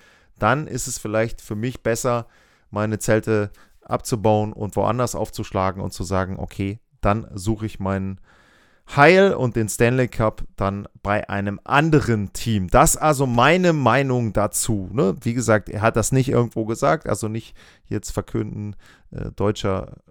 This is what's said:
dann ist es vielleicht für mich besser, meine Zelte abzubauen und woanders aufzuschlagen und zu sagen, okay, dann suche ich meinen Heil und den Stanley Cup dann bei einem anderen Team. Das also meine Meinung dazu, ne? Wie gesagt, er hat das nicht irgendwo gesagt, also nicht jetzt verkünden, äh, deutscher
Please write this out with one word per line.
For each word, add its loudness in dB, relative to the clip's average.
dann 2
ist -8
es -8
vielleicht -4
für -8
mich -6
besser, -2
meine -2
Zelte 0
abzubauen 0
und -8
woanders -2
aufzuschlagen -4
und -8
zu -10
sagen, -2
okay, -6
dann 0
suche -4
ich -10
meinen -4
Heil 8
und -2
den 0
Stanley 2
Cup -2
dann -4
bei -2
einem -4
anderen 2
Team. -2
Das 6
also 2
meine 4
Meinung 2
dazu, -2
ne? 0
Wie -2
gesagt, 2
er -6
hat 2
das 0
nicht 2
irgendwo 0
gesagt, 0
also -4
nicht -8
jetzt -6
verkünden, -6
äh, -10
deutscher -4